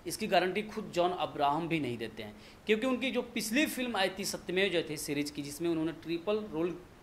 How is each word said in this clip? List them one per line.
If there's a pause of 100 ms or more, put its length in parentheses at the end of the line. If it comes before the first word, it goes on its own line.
इसकी
गारंटी
खुद
जॉन
अब्राहम
भी
नहीं
देते
हैं, (320)
क्योंकि
उनकी
जो
पिछली
फिल्म
आई
थी
सत्यमेव
जयते
सीरीज
की,
जिसमें
उन्होंने
ट्रिपल (140)
रोल (320)